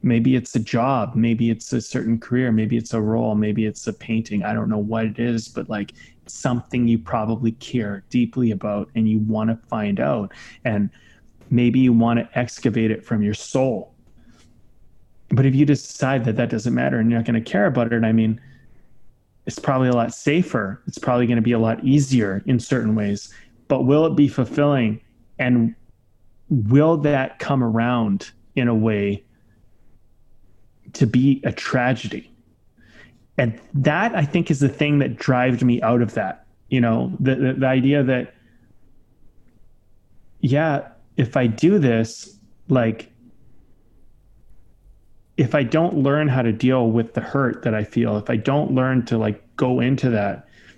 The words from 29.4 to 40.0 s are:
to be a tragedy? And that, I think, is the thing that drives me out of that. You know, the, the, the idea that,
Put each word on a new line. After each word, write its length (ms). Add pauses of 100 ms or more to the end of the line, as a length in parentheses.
to 140
be 360
a 80
tragedy? 800 (1080)
And 220 (140)
that, 420
I 100
think, 260
is 80
the 100
thing 300
that 160
drives 480
me 180
out 200
of 120
that. 320 (240)
You 120
know, 380
the, 160
the, 180
the 120
idea 380
that, 320 (2000)